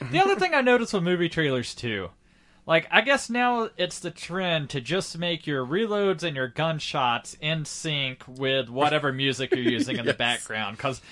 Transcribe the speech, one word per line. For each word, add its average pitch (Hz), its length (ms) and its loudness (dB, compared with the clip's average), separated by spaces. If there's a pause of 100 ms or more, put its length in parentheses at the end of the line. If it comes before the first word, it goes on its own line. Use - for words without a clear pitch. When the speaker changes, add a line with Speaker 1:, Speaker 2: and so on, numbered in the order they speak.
(120)
Speaker 1:
The 302 80 4
other 392 160 4
thing 359 180 2
I 285 80 4
noticed 247 320 4
with 190 100 0
movie 175 260 2
trailers, 135 460 0
too, 101 340 -4 (560)
like, 165 260 4
I 190 100 6
guess 269 280 2
now 240 480 0
it's 180 220 -4
the 175 120 -8
trend 170 600 -4
to 139 100 -4
just 165 360 -4
make 170 300 -4
your 135 180 0
reloads 196 580 0
and 160 120 -4
your 131 120 -2
gunshots 143 920 -2
in 156 240 -2
sync 143 640 -6
with 131 420 0
whatever 143 440 2
music 131 380 0
you're - 100 4
using 123 360 0
in 117 80 -4
the 135 60 4
Speaker 2:
<laughs> - 20 -2
Yes. - 40 -8
Speaker 1:
background, 110 640 -2
'cause, 135 200 -4 (120)